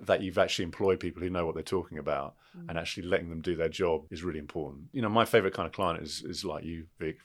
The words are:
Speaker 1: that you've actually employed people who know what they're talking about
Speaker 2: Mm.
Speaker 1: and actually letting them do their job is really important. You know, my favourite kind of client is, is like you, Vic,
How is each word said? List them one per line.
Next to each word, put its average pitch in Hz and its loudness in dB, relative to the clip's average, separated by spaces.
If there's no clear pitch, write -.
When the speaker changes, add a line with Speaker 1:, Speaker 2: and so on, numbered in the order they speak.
Speaker 1:
that 95 2
you've 95 0
actually 92 2
employed 92 2
people 85 -6
who 90 -2
know 87 0
what 80 -2
they're 80 -6
talking 78 -6
about 71 -2
Speaker 2:
Mm. 170 -14
Speaker 1:
and 85 -2
actually 85 -6
letting 85 2
them 82 -6
do 87 0
their 80 2
job 80 2
is 82 -8
really 78 -2
important. 73 -8
You 131 -2
know, 107 2
my 113 6
favourite 95 6
kind 87 -2
of 78 -6
client 82 0
is, - -8
is 85 -8
like 78 -6
you, 82 -8
Vic, 80 -4